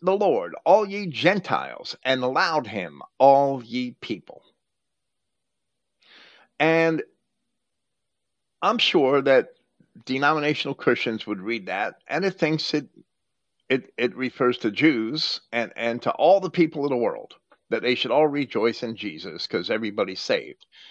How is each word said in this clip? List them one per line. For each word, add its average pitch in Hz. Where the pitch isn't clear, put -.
the 185
Lord, 120
all 202
ye 196
Gentiles, 120
and 131
laud 147
him, 85
all 139
ye 123
people." -
And 165
I'm 214
sure 143
that 135
denominational 147
Christians 117
would 101
read 104
that, 98
and 170
it 190
thinks 156
it, 147
it, 131
it 123
refers 123
to 113
Jews 131
and, 117
and 117
to -
all 160
the 175
people 156
of 143
the 131
world, 90
that -
they 123
should 117
all 151
rejoice 120
in 113
Jesus 87
'cause 95
everybody's 104
saved. -